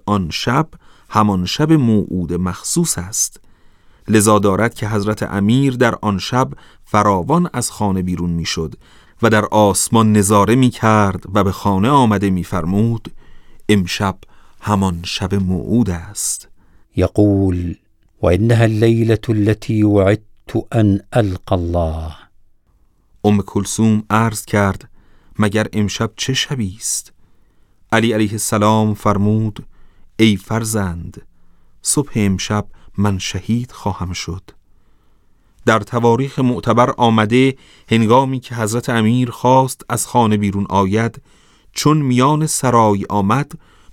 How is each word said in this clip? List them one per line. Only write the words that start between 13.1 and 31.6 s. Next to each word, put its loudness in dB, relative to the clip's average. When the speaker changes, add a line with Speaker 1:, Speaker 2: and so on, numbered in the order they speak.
Speaker 1:
«امشب 0
همان -2
شب -6
موعود 0
است.» -8
Speaker 2:
یقول: 0
«و 2
انها 2
اللیلة 2
الَّتِي 0
وُعِدْتُ 0
ان 2
القى -2
اللَّهَ.» -2
Speaker 1:
ام 4
کلثوم 0
عرض 0
کرد: -2
«مگر 0
امشب -4
چه -4
شبی -6
است؟» -8
علی 2
علیه 0
السلام 0
فرمود: -2
«ای 4
فرزند، -6